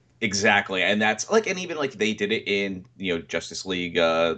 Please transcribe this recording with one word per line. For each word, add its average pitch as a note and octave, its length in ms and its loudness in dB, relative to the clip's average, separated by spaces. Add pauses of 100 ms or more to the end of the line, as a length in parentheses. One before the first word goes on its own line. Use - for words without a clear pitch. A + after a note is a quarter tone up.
(200)
Exactly. G2 600 2
And G#2 200 2
that's, A2 280 0
like, G#3+ 160 4
and F#3+ 120 -4
even, E3+ 180 -6
like, C#3+ 160 -4
they G#2+ 220 0
did G#2 180 -2
it A2 160 -4
in, G2 380 -2 (100)
you F#2 180 -2
know, E2 80 -2
Justice - 440 -8
League, F2 320 -2
uh, E2 400 4